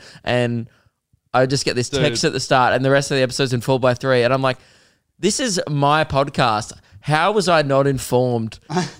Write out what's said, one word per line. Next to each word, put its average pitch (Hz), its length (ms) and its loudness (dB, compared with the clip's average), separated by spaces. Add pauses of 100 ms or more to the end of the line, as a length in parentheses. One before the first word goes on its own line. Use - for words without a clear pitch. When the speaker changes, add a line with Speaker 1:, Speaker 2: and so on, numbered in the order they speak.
(240)
Speaker 1:
and 120 460 -2 (640)
I 127 100 4
just 131 220 -2
get - 100 -2
this 120 140 -4
Speaker 2:
Dude. 139 100 -4
Speaker 1:
text 123 240 0
at 156 80 0
the 127 80 -4
start, 123 320 2
and 127 100 0
the 135 80 2
rest 139 200 2
of 139 80 0
the 131 40 2
episode's 127 300 -2
in 123 80 -2
four-by-three, 127 600 0
and 120 100 2
I'm 135 80 0
like, 131 160 -2 (640)
"This 196 200 0
is 220 300 -2
my 147 360 2
podcast. 139 680 -2 (280)
How 156 320 2
was 202 160 0
I 165 140 4
not 139 240 2
informed 123 800 -2
Speaker 2:
<laughs> - 40 -20
Speaker 1:
that 156 200 -2 (120)